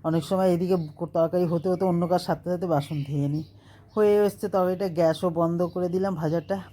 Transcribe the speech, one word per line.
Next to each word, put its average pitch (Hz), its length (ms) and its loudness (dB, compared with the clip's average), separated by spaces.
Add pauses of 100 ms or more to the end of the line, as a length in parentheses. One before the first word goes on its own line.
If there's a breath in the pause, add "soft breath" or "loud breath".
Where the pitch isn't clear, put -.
অনেক 160 200 0
সময় 190 240 2
এদিকে 175 280 2 (200)
ক-, 165 100 -6
তরকারি 165 380 0
হতে 170 240 -2
হতে 180 160 0
অন্য 175 220 2
কাজ 175 140 2
সাথে 175 300 -4
সাথে 180 160 -2
বাসন 147 420 0
ধুয়ে 143 200 -2
নিই। 151 160 -4 (500 loud breath)
হয়ে 208 220 4
এসছে 202 320 0
তরকারিটা, 185 400 0
গ্যাসও 165 420 2
বন্ধ 170 320 0
করে 180 260 -2
দিলাম 185 260 -2
ভাজাটা। 165 460 -2 (120)